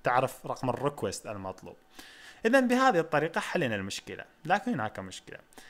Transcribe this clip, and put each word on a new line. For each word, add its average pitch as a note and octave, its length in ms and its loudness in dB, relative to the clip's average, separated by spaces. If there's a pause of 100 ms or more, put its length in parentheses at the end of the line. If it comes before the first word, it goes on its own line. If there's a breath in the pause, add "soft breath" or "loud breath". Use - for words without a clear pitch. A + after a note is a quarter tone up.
تعرف B2+ 420 2
رقم C3 240 -2
الريكوست B2+ 560 -4
المطلوب. F#2+ 500 -10 (680 loud breath)
إذن B3+ 220 6
بهذه B3 300 6
الطريقة D#3+ 420 0
حلينا C3+ 340 0
المشكلة، G2 500 -6 (200)
لكن G3+ 280 0
هناك A2 260 -4
مشكلة. - 400 -12 (320 loud breath)